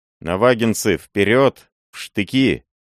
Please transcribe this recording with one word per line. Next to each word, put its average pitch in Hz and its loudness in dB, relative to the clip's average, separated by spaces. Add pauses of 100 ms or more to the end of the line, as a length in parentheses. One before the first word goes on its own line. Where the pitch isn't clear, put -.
(200)
«Навагинцы, 107 0
вперёд! 117 0 (240)
В - -20
штыки!» — 110 -2 (180)